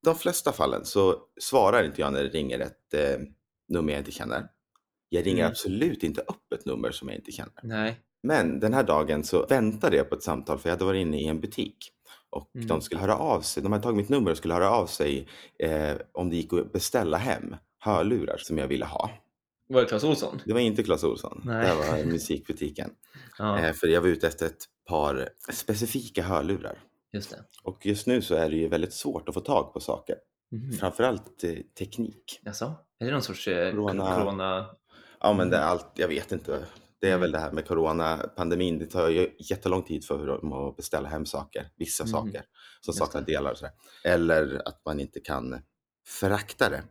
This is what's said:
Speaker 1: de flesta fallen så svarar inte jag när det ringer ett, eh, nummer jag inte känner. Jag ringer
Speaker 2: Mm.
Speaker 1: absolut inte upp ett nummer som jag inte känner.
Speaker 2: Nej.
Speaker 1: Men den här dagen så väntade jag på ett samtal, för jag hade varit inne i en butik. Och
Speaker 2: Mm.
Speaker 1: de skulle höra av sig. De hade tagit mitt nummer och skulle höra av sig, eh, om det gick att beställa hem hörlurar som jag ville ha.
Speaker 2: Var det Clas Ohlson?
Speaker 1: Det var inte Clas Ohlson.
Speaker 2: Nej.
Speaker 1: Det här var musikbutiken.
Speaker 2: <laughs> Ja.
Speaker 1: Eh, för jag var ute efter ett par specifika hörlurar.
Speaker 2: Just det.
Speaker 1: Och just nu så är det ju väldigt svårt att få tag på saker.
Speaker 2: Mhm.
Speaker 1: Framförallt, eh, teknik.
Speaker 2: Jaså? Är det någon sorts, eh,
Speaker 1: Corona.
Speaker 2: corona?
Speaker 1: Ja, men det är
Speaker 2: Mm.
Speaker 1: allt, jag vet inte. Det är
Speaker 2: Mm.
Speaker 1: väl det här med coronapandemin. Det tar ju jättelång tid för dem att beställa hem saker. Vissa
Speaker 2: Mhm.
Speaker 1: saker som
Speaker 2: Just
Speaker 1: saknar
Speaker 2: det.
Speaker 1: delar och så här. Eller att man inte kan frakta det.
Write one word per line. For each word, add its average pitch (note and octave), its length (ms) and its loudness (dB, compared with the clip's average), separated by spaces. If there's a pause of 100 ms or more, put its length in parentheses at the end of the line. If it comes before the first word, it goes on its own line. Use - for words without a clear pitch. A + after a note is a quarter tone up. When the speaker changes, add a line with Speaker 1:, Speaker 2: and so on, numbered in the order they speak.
Speaker 1:
de D#3+ 120 6
flesta F3 360 0
fallen C2+ 320 0
så F#2+ 320 4 (240)
svarar A2 440 6
inte - 160 -4
jag C#2+ 120 0
när C#2 100 2
det C#2 60 0
ringer C#2 300 -2
ett, - 360 -8
eh, C#2+ 240 2 (500)
nummer D#2+ 240 0
jag C#2+ 80 -2
inte C#2+ 100 -10
känner. - 360 -6 (640)
Jag E2+ 180 2
ringer F#2 140 4
Speaker 2:
Mm. E2+ 100 4
Speaker 1:
absolut A2+ 520 -2
inte D#2 180 -2
upp - 340 -8
ett - 120 -10
nummer A#1+ 240 -4
som - 180 -10
jag G#1 80 -8
inte - 160 -14
känner. - 200 -12 (100)
Speaker 2:
Nej. A2 380 -4 (220)
Speaker 1:
Men F#2 380 2
den A2 140 2
här C3+ 80 4
dagen D2+ 420 2
så - 220 2
väntade A2 500 4
jag C#2 120 4
på - 60 -2
ett - 80 -12
samtal, C#2+ 360 -2
för E2+ 100 -4
jag E2+ 60 2
hade F2+ 100 0
varit F#2+ 160 2
inne D#2 200 0
i D2+ 60 -2
en D#2 140 -2
butik. - 520 -8 (380)
Och - 240 -10
Speaker 2:
Mm. A#2 120 -8
Speaker 1:
de E2 140 0
skulle E2+ 200 -6
höra G2 180 2
av C3 220 2
sig. - 220 -4
De G2 100 0
hade G#2 100 0
tagit A2+ 140 2
mitt G2+ 120 0
nummer B2 220 4
och D#2+ 60 2
skulle E2 180 -2
höra F2+ 160 6
av G#2+ 160 4
sig, C#2+ 420 -2 (300)
eh, D2+ 360 0 (180)
om F2+ 180 -2
det E2 60 0
gick E2 160 -4
att - 200 0
beställa F#2 440 0
hem - 400 -4 (220)
hörlurar G2+ 600 0
som E2 200 -4
jag C2+ 100 -2
ville C2+ 160 -2
ha. - 260 -4 (580)
Speaker 2:
Var C3 120 4
det A#2 60 4
Clas A2+ 180 -2
Ohlson? - 400 0
Speaker 1:
Det - 80 -2
var A#2+ 80 4
inte A2+ 220 2
Clas E2+ 220 2
Ohlson. - 400 -2
Speaker 2:
Nej. A#2+ 160 -2
Speaker 1:
Det A2+ 60 4
här D#2 320 2
var D2+ 140 0
musikbutiken. D2 840 -4
Speaker 2:
<laughs> - 440 -20
Ja. G2+ 200 0
Speaker 1:
Eh, D#2+ 140 2
för - 140 0
jag E2+ 140 6
var F2 80 6
ute E2 200 4
efter E2 180 -2
ett - 180 -8 (240)
par D2 400 0 (240)
specifika A2+ 680 -4
hörlurar. F2 560 -2 (340)
Speaker 2:
Just G2+ 180 -8
det. - 60 -16 (260)
Speaker 1:
Och - 240 -8
just G#2 200 0
nu B2 160 4
så - 120 0
är D#2+ 160 4
det D#2+ 60 0
ju D#2+ 120 2
väldigt E2+ 240 0
svårt F2 360 -6
att - 60 -6
få F2+ 60 -2
tag G#2 320 2
på - 80 -8
saker. - 360 -4 (360)
Speaker 2:
Mhm. A#2+ 200 -8
Speaker 1:
Framförallt, G#2+ 720 -2
eh, E2+ 80 0 (260)
teknik. - 640 -8
Speaker 2:
Jaså? A2+ 320 -8 (260)
Är A#2 60 -4
det C3 60 -2
någon C#3 100 -2
sorts, - 260 -6
eh, F2+ 220 0
Speaker 1:
Corona. G2 460 0
Speaker 2:
corona? F#2+ 500 -2 (540)
Speaker 1:
Ja, G#2+ 120 6
men F2+ 180 4
det F2 60 6
är D2+ 40 6
Speaker 2:
Mm. D#2 120 4
Speaker 1:
allt, F2 220 -4
jag F2+ 140 0
vet D2 240 -4
inte. C#2+ 340 -4 (340)
Det G2 60 2
är F#2+ 40 4
Speaker 2:
Mm. F#2 100 4
Speaker 1:
väl E2+ 120 2
det D#2 60 0
här D#2 140 -4
med D#2 160 -4
coronapandemin. E2 1120 0
Det D#2+ 80 -6
tar E2+ 220 2
ju E2+ 300 2
jättelång F#2 440 -2
tid D2+ 220 -6
för C#2+ 220 -4
dem C2+ 260 -4
att C#2 240 -6
beställa C#2+ 320 -4
hem D2+ 180 -4
saker. D2 500 -8
Vissa - 280 -6
Speaker 2:
Mhm. A2 60 -4
Speaker 1:
saker A2 320 -4 (380)
som - 120 -6
Speaker 2:
Just D#2+ 60 -4
Speaker 1:
saknar D2+ 220 -2
Speaker 2:
det. D2 120 -4
Speaker 1:
delar C#2+ 180 0
och A#1 80 -6
så C2+ 80 -14
här. C2+ 80 -12 (380)
Eller D#2+ 560 2
att - 180 -16
man D2+ 140 -4
inte C2+ 200 -10
kan B1+ 400 -6 (600)
frakta G2+ 500 0
det. C#2+ 200 -6